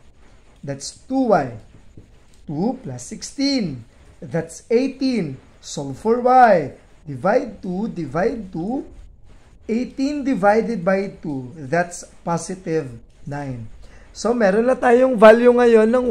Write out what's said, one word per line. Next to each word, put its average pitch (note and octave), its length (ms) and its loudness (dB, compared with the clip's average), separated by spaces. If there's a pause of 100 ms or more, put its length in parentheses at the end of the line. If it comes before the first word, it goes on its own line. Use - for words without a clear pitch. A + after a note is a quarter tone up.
(640)
That's C#3 320 -12
two C4 380 0
Y. B2+ 260 -2 (880)
Two F3+ 320 -4
plus B2+ 240 -14
sixteen. A#3 800 -6 (400)
That's D#3+ 480 -8
eighteen. A#3+ 720 -2 (180)
Solve C#3 400 -12
for A#3 240 0
Y. A3+ 540 6 (260)
Divide G3 560 -2
two, F#3 320 -8
divide F3 600 -6
two. G3+ 340 -8 (800)
Eighteen C4+ 560 -4
divided G#3+ 640 0
by G3 320 -4
two. C3 380 -10
That's D#3+ 500 -6 (160)
positive E3 720 -6 (320)
nine. C3+ 400 -10 (480)
So, G#3+ 160 -4
meron A#3 400 2
na B3+ 80 0
tayong B3 400 4
value A#3 320 8
ngayon A#3 400 6
ng B3+ 200 2